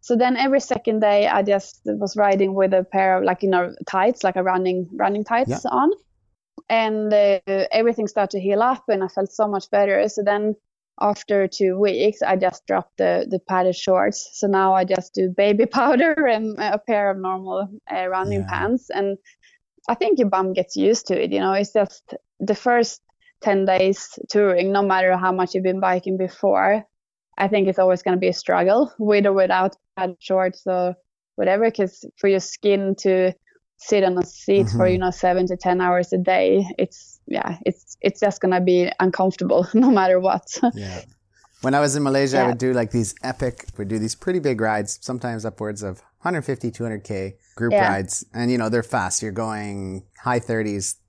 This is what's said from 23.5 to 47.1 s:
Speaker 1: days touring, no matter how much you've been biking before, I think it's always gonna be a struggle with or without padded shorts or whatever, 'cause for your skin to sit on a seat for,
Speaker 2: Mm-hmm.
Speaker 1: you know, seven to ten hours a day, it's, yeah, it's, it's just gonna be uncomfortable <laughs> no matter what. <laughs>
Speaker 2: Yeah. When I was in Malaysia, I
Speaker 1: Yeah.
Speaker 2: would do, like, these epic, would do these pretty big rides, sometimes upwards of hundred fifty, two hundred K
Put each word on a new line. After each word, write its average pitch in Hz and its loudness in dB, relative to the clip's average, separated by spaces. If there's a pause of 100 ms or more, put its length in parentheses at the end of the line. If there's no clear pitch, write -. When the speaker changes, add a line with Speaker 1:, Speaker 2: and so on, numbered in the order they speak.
Speaker 1:
days 190 0 (100)
touring, 190 2
no 202 2
matter 185 2
how 185 0
much 185 -2
you've 185 -2
been 185 0
biking 185 0
before, 190 0 (540)
I 196 0
think 196 2
it's 185 -2
always 185 4
gonna 185 0
be 185 0
a 175 0
struggle 185 2
with 208 2
or 202 4
without 190 2 (220)
padded 185 -6
shorts 190 -2
or 180 -2 (420)
whatever, 208 2
'cause 196 -4 (140)
for 202 0
your 190 4
skin 196 0
to 185 2 (460)
sit 202 2
on 180 2
a 180 0
seat - 0
for, 104 -2
Speaker 2:
Mm-hmm. 185 4
Speaker 1:
you 185 0
know, 185 0
seven 180 0
to 180 -4
ten 180 0
hours 180 0
a 185 0
day, 190 2 (100)
it's, - -8
yeah, - -6
it's, - -6
it's - -2
just 202 -2
gonna 185 2
be 180 2 (100)
uncomfortable 185 0
<laughs> - -16
no 247 6
matter 185 4
what. 185 0 (180)
<laughs> 240 0
Speaker 2:
Yeah. 95 -10 (640)
When 131 0
I 143 4
was 143 0
in 147 -2
Malaysia, 139 2
I - 4
Speaker 1:
Yeah. 123 2
Speaker 2:
would 120 -2
do, 127 0
like, 117 -2
these 117 -2
epic, 127 -6 (140)
would 101 -8
do 110 -4
these 107 -4
pretty 185 -4
big 135 -2
rides, 107 -2
sometimes 117 -8
upwards 107 -8
of 95 -10 (160)
hundred 170 -4
fifty, 123 -6
two 113 -10
hundred 107 -8
K 95 -8 (200)